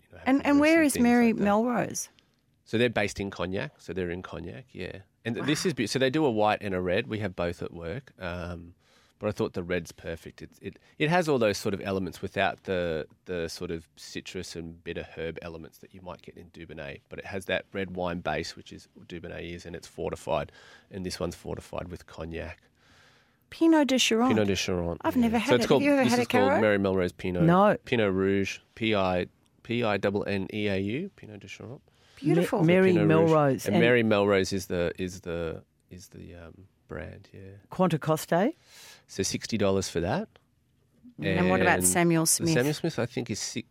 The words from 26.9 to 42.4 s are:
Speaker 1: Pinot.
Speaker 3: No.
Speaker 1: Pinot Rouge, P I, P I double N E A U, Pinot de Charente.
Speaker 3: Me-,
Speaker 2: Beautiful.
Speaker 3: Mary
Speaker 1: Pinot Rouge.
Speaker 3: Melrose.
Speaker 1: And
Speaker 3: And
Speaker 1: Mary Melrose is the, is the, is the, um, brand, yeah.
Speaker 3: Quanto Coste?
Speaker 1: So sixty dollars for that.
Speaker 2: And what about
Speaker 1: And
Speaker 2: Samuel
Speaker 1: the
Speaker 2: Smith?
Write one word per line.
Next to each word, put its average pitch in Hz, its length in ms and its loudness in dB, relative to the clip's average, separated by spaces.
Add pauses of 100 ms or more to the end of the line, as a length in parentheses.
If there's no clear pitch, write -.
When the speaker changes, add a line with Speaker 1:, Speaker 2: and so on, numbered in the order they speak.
Speaker 1:
Pinot. 90 320 -2
Speaker 3:
No. 185 420 6
Speaker 1:
Pinot 110 280 2
Rouge, 98 460 2 (160)
P 110 200 0
I, 92 320 2 (360)
P 117 200 -2
I 104 140 2
double 101 280 0
N 98 280 -2
E 104 140 -2
A 98 120 0
U, 123 360 -4
Pinot 104 260 -18
de 98 60 -18
Charente. 104 220 -16
Speaker 3:
Me-, 135 100 -16 (460)
Speaker 2:
Beautiful. 180 380 2
Speaker 3:
Mary 185 300 6
Speaker 1:
Pinot 160 140 4
Rouge. 160 220 6
Speaker 3:
Melrose. 147 360 2
Speaker 1:
And 104 100 0
Speaker 3:
And 117 80 6
Speaker 1:
Mary 120 200 6
Melrose 101 500 4
is 95 140 -4
the, 87 300 0
is 92 240 -6
the, 85 400 -6 (280)
is 90 200 -18
the, 87 260 -18
um, 85 180 -18 (340)
brand, 90 460 -12
yeah. 98 60 -20 (300)
Speaker 3:
Quanto 175 280 2
Coste? 165 560 0 (540)
Speaker 1:
So - 160 -6
sixty - 340 -4
dollars 98 320 2
for 87 100 -4
that. 123 300 -2 (920)
Speaker 2:
And 95 280 2
what 185 120 4
about 175 180 4
Speaker 1:
And 180 80 2
Speaker 2:
Samuel 170 360 4
Speaker 1:
the 160 40 0
Speaker 2:
Smith? 170 260 2